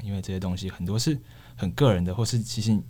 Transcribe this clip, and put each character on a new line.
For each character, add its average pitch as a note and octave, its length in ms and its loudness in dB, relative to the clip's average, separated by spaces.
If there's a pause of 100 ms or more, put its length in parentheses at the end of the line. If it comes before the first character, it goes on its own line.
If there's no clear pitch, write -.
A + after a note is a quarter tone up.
因 G2+ 100 -6
为 F#2+ 80 -4
这 F#2+ 120 -6
些 F#2 60 -2
东 F2+ 180 -2
西 F#2 120 -6
很 F2+ 160 -6
多 G2+ 120 0
是 D3 220 0 (360)
很 F#2+ 160 -2
个 B2 220 6
人 F2+ 100 2
的， F2+ 120 -2
或 A2+ 100 0
是 A#2 160 0
其 - 200 -6
实 A2 100 2 (180)